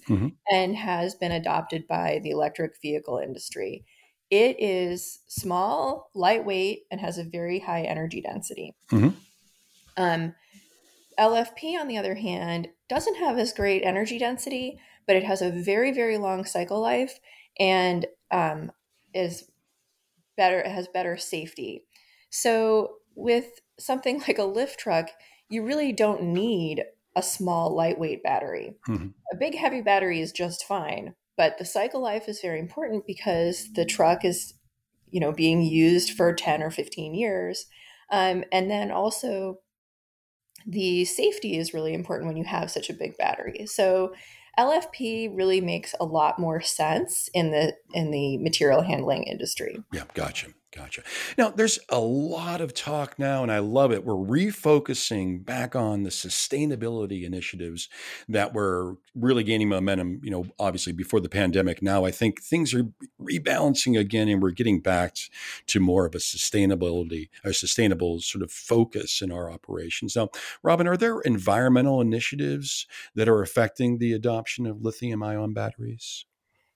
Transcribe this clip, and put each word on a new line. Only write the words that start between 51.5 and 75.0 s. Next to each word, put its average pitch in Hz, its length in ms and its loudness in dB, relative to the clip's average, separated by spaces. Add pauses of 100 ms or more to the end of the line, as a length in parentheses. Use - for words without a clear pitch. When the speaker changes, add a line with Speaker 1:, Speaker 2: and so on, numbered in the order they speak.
Speaker 1:
there's 214 380 2
a 127 100 2
lot 165 640 0
of 151 140 -6
talk 147 440 -6
now, 139 240 0
and 117 80 0
I 107 80 2
love 117 320 4
it. 104 140 0
We're 113 100 0
refocusing 117 1300 2
back 123 300 -4
on 107 300 0
the 90 60 -4
sustainability 113 1120 -2
initiatives 87 640 -8 (400)
that 107 260 0
were 92 420 0 (200)
really 123 260 4
gaining 107 260 2
momentum, 95 540 0
you 104 80 -6
know, 90 160 -4 (140)
obviously 92 320 -2
before 90 260 0
the 87 100 0
pandemic. 92 540 2
Now, 98 220 4
I 92 80 2
think 107 280 0
things 160 320 0
are 123 120 2 (360)
rebalancing 143 800 2
again, 107 300 2
and 101 120 4
we're 95 120 4
getting 104 280 2
back 90 360 2 (500)
to - 140 4
more 92 260 6
of 78 80 -4
a 87 40 -6
sustainability, 87 1120 0 (120)
a 98 100 -2
sustainable 87 680 2
sort 95 240 -6
of 85 80 -10
focus - 680 0
in 92 120 -4
our 85 180 -8
operations. 85 640 -8
Now, 110 140 0 (340)
Robin, 170 240 4
are 180 100 4
there 226 260 0
environmental 127 800 4
initiatives 139 840 -2 (300)
that 110 120 4
are 107 140 6
affecting 120 560 2
the 117 140 2
adoption 113 540 -2
of 107 160 -6
lithium-ion 107 720 -4